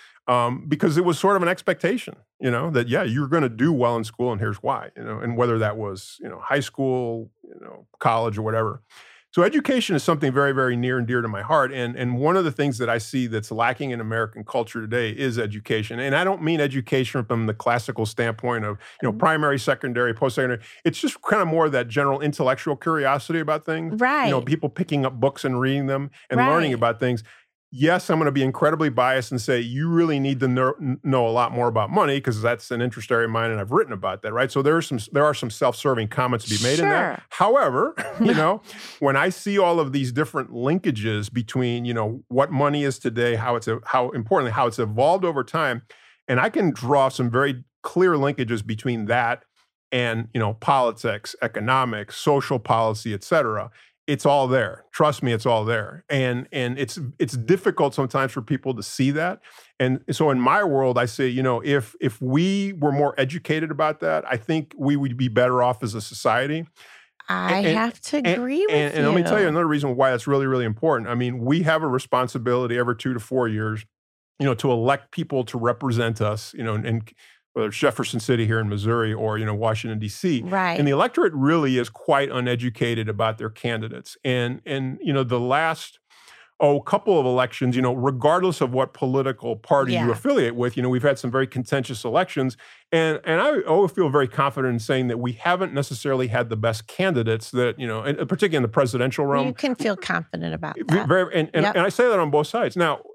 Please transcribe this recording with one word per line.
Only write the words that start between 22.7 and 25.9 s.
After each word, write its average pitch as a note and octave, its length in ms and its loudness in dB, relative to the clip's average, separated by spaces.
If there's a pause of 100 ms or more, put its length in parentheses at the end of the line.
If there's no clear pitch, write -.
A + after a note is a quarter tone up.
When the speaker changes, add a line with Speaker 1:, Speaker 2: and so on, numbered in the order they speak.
Speaker 1:
curiosity D3 640 0
about D#3 260 -2
things. E3 260 -4
You G#3+ 60 -4 (320)
know, C3+ 80 2
Speaker 2:
Right. A#2+ 80 -4
Speaker 1:
people D3 240 -2
picking D3 340 -2
up B2+ 160 -2
books C3+ 240 0
and B2+ 160 0
reading C3+ 280 0
them C#3 220 -4 (200)